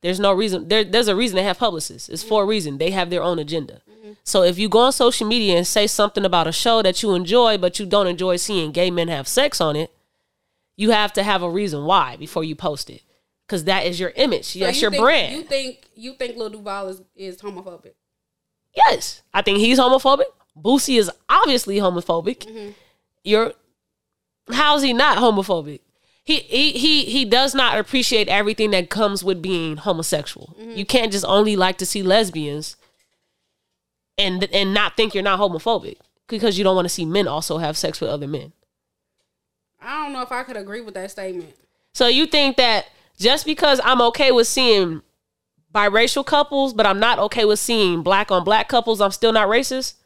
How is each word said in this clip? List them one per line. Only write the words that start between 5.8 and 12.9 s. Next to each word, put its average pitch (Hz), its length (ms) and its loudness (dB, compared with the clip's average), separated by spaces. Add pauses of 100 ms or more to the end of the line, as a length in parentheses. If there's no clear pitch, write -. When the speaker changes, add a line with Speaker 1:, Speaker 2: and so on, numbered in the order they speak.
Speaker 1:
something 208 360 0
about 175 220 2
a 165 60 -4
show 226 300 2
that 185 200 0
you 202 120 0
enjoy, 214 440 2
but 180 220 -2
you 202 60 -8
don't 202 200 2
enjoy 175 300 -2
seeing 170 360 -4
gay 175 180 0
men 170 180 -2
have 139 200 -6
sex - 320 -2
on 156 160 0
it, 160 140 -6 (840)
you 214 160 0
have 208 220 0
to 196 100 -2
have 196 180 -2
a 175 80 -4
reason 165 340 -4
why 156 320 0
before 160 280 -8
you 156 120 -8
post 151 340 -6